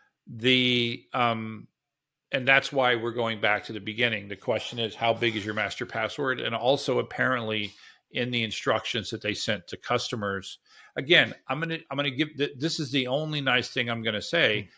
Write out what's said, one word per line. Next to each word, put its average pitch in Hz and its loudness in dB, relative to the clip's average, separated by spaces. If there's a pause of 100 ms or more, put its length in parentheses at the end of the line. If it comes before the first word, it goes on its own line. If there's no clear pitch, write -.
(280)
The, 123 2 (100)
um, 113 0 (640)
and 127 -2
that's 135 4
why 127 4
we're 117 0
going 113 0
back 104 2
to - -8
the 107 -8
beginning. 107 -2
The 101 -10
question 117 -2
is, 110 -2
how 117 2
big 110 0
is 101 -2
your 107 -4
master 104 -4
password? 123 -2
And 117 -2
also, 127 2
apparently, 113 -2 (400)
in 123 -2
the 120 0
instructions 110 -2
that 110 -6
they 107 0
sent 101 -2
to - -10
customers, 101 -4 (380)
again, 135 4 (140)
I'm 135 -2
gonna, 160 -4 (100)
I'm 139 -6
gonna 143 0
give 151 -2
th-, 143 0
this 156 -2
is 131 -4
the 131 2
only 151 -2
nice 127 2
thing 120 -2
I'm 117 -2
gonna 107 0
say. 107 2 (100)